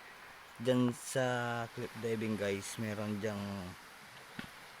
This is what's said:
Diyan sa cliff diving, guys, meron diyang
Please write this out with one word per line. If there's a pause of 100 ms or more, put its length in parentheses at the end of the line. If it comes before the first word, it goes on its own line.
(580)
Diyan
sa (440)
cliff
diving,
guys,
meron
diyang (1400)